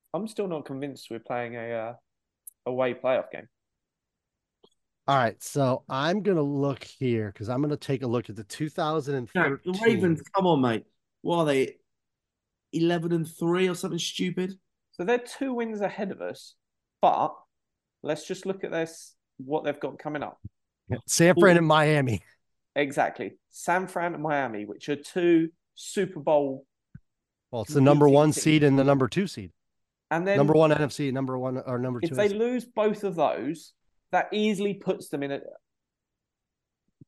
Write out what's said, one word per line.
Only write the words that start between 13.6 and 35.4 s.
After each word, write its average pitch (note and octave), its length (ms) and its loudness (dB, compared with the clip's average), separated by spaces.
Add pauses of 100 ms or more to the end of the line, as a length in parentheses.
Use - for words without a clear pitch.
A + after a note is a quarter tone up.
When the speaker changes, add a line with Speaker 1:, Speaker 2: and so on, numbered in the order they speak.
Speaker 3:
or F3 60 -2
something F3 240 -6
stupid? F#3 600 -4 (340)
Speaker 1:
So F3+ 120 -8
they're A#3 140 2
two B3+ 360 -6
wins A3+ 260 -6
ahead G3 300 -4
of - 120 -10
us, - 320 -12 (480)
but G#2+ 320 2 (680)
let's D#3 240 -4
just F#3 200 -10
look F#3+ 180 -6
at - 60 -8
this, - 440 -6 (220)
what C#3 280 -6
they've C#3+ 140 -4
got C3+ 200 -8
coming D3+ 240 -8
up. - 180 -12 (680)
Speaker 2:
San E3+ 320 4
Fran F3+ 180 8
Speaker 1:
Ooh. - 20 6
Speaker 2:
and E3 80 4
Miami. D3+ 560 2 (540)
Speaker 1:
Exactly. C#3 560 -2 (180)
San F#3 360 -2
Fran F3 280 -4
and D3+ 80 -8
Miami, C3+ 420 -2
which - 240 -12
are D3 80 -2
two E3 540 2 (240)
Super - 460 -6
Bowl C#3+ 460 0 (840)
Speaker 2:
Well, A#2+ 120 -6
it's D3 120 -10
the C#3+ 60 4
number D3 260 8
Speaker 1:
competing C#3 80 8
Speaker 2:
one D3+ 180 8
Speaker 1:
teams. - 100 -4
Speaker 2:
seed D#3 200 4
and C#3 160 6
the C3+ 60 4
number C3+ 240 4
two G3 180 -2
seed. F#2+ 260 -12 (580)
Speaker 1:
And E3+ 160 -2
then G3 100 2
Speaker 2:
Number C#3 180 4
one D#3 180 6
N D3+ 100 0
F C#3 100 -4
C, C#3+ 180 -4
number C3 280 -4
one, B2+ 200 -4
or B2+ 200 -6
number B2 220 -4
Speaker 1:
if E3 100 -4
Speaker 2:
two C3+ 60 -4
Speaker 1:
they G#3 80 2
Speaker 2:
N G3+ 60 2
F - 20 -4
C. G#3 60 -4
Speaker 1:
lose A#3+ 260 -2
both A3 400 -2
of F#3+ 120 -4
those, B2+ 560 -2 (400)
that F3+ 200 0
easily G#3 420 0
puts - 340 -6
them C#3+ 140 -6
in C#3 100 -4
a C#3 80 -6 (1700)